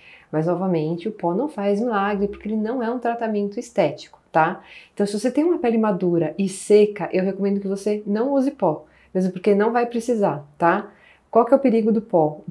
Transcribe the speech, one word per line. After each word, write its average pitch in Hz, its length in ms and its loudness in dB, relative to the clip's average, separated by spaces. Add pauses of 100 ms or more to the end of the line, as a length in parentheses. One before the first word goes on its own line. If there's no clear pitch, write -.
(300)
Mas, 156 160 -2
novamente, 170 640 -2
o 214 40 -6
pó 175 200 -2
não 190 160 -2
faz 202 320 -2
milagre, 202 480 -2
porque 202 200 -10
ele 220 80 -4
não 226 260 -4
é 226 80 -4
um 254 80 -6
tratamento 220 600 -4
estético, - 600 -4 (140)
tá? 170 300 2 (300)
Então, 202 140 -2
se 208 120 -6
você 247 120 0
tem 294 140 0
uma 349 140 2
pele 233 200 0
madura 175 580 0
e 196 120 0
seca, 208 640 2
eu 185 100 2
recomendo 196 380 -2
que 190 80 -6
você 208 360 -4
não 220 280 -2
use 277 180 2
pó, 170 340 -2 (300)
mesmo 185 180 0
porque 196 220 0
não 214 180 2
vai 240 140 2
precisar, 220 580 -2 (140)
tá? 180 320 2 (400)
Qual 233 140 4
que 233 80 4
é 269 40 8
o 262 40 4
perigo 226 320 2
do 220 80 2
pó? 156 460 0
O - 40 -12